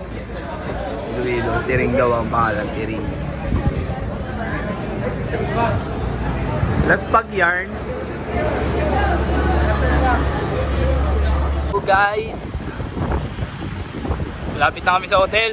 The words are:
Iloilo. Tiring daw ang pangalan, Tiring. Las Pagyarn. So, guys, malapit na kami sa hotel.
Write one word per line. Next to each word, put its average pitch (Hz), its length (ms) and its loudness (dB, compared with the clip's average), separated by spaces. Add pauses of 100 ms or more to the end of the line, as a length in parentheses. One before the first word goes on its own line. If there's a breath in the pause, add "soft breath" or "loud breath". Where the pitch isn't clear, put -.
(1120)
Iloilo. 120 400 0 (160)
Tiring 123 240 2
daw 123 240 4
ang 113 160 -2
pangalan, 110 400 2
Tiring. 107 320 -4 (3750)
Las 190 240 2
Pagyarn. 196 560 2 (4000)
So, 202 160 0
guys, 202 800 0 (1900)
malapit 160 320 0
na 180 80 6
kami 185 160 -2
sa 196 80 6
hotel. 208 340 4